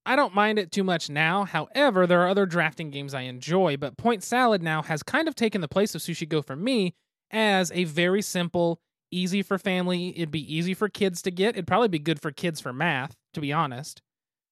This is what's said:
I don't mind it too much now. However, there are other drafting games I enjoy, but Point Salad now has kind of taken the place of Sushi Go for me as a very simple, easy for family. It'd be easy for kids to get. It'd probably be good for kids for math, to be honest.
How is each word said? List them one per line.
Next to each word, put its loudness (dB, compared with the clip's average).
I 0
don't 2
mind 2
it -2
too 0
much 0
now. 2
However, 2
there 6
are 4
other 2
drafting -2
games -8
I -6
enjoy, 0
but -8
Point 0
Salad 2
now -2
has -4
kind 0
of -4
taken 0
the -4
place 0
of -8
Sushi -6
Go 0
for -6
me 0
as 2
a 0
very 2
simple, 0
easy 0
for -2
family. 0
It'd -4
be -6
easy 0
for -2
kids -2
to -4
get. 0
It'd -6
probably 4
be 0
good -2
for -4
kids -4
for -8
math, -2
to -8
be -2
honest. -4